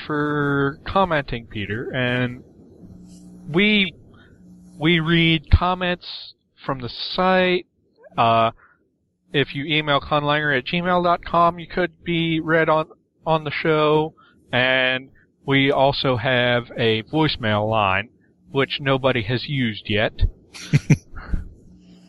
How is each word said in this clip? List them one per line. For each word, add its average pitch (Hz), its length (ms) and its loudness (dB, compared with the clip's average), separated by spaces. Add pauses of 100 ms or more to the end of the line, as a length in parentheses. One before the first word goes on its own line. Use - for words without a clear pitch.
for 143 800 -2
commenting, 147 600 -2
Peter. 104 460 -8
And 123 480 -2 (1080)
we, 196 440 2 (840)
we 165 240 2
read 165 500 2
comments 180 840 -2 (300)
from 135 140 -4
the 120 80 -8
site. 185 760 0 (520)
Uh, 113 340 4 (840)
if 139 220 0
you 139 100 -6
email 151 340 0
conlanger 147 580 0
at 123 80 -2
gmail 175 380 -2
dot 175 220 0
com, 170 340 0
you 160 80 -14
could 170 380 -4
be 165 340 -2
read 160 300 2
on, 156 180 0 (380)
on 160 180 4
the 147 80 2
show. 156 640 2 (400)
And 131 560 2 (340)
we 135 280 2
also 139 460 2
have 123 480 0 (120)
a 113 260 0
voicemail 110 640 -2
line, 104 420 0 (420)
which 135 280 -2
nobody 131 440 0
has 120 240 -4
used 123 420 -4
yet. 107 240 -2 (580)
<laughs> - 200 2 (1160)